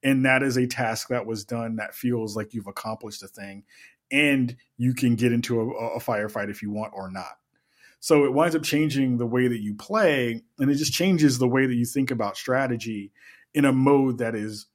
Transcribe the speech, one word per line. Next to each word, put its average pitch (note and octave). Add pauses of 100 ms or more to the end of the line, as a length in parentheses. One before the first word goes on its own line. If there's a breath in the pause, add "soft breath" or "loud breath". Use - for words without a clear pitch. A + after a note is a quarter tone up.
And C3+
that C3
is B2+
a B2
task A#2
that A#2+
was A2
done A2+
that G#2+
feels A2+
like G#2+
you've G#2
accomplished A2
a F#2+
thing, G2+ (480 soft breath)
and C3+ (220 soft breath)
you B2
can A#2+
get A#2
into A#2+
a, A2+
a -
firefight G#2
if G2+
you G#2
want G#2+
or G2
not. F#2 (640 soft breath)
So D3
it B2+
winds D#3+
up D3+
changing C3+
the A#2+
way B2
that A#2
you G#2
play, C3 (160)
and C#3
it C#3+
just D3
changes D3+
the B2+
way C3
that B2+
you A#2+
think C3+
about A2
strategy A#2 (420 loud breath)
in C#3+
a C#3
mode C3
that A2+
is G#2+